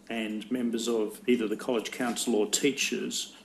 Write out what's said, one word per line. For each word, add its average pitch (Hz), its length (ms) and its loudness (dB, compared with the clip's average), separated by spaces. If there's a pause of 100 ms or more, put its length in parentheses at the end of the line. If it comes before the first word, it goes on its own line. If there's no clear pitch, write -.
and 107 420 -4
members 117 360 0
of 107 400 0
either 120 200 4
the 104 100 -2
college 117 340 -2
council 120 440 -2
or 104 100 4
teachers - 880 0 (120)